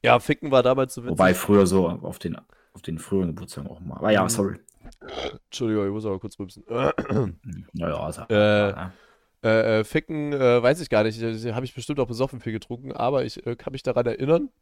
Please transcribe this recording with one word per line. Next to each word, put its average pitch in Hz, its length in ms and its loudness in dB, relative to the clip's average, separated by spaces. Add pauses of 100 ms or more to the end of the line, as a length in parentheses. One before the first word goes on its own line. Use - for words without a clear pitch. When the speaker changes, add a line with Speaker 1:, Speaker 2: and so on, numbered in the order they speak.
Speaker 1:
Ja, 120 160 6
Ficken 147 320 -2
war 131 120 6
damals 131 300 2
so 120 120 -12
witzig. 92 260 4
Speaker 2:
Wobei - 20 4
früher 101 320 6
so 90 220 2
auf 87 320 -8
den, 82 160 -6 (380)
auf - 80 -20
den 80 180 -8
früheren 95 300 -2
Geburtstagen - 400 -12
auch - 100 -16
mal. 76 180 -12
Aber 107 140 2
ja, 95 160 6
Speaker 1:
Mhm. - 20 0
Speaker 2:
sorry. 104 300 -2 (880)
Speaker 1:
Entschuldigung, 110 420 -2
ich 98 60 -2
muss 107 120 -6
aber 95 140 -2
kurz - 200 -14
rülpsen. 95 280 -12
<clears throat> 117 720 -2 (340)
Speaker 2:
Ja, 85 160 -4
ja, 78 220 -6
sag - 180 -14
Speaker 1:
Äh, 110 60 2
Speaker 2:
mal, 104 380 4
ne? 92 200 -10 (500)
Speaker 1:
äh, 110 380 4
äh, - 20 -2
Ficken, 151 500 -4
äh, 123 300 4
weiß 151 180 4
ich 143 80 -10
gar 107 140 4
nicht. 113 180 -2
Äh, 113 320 -4
hab 127 100 -4
ich 127 120 -12
bestimmt 143 240 -6
auch 120 80 0
besoffen 123 340 -4
viel 113 120 -6
getrunken, 123 400 -10
aber 127 320 0
ich, - 200 -12
äh, 120 100 -4
kann - 180 -10
mich 131 100 -12
daran 123 220 0
erinnern. 147 440 0 (120)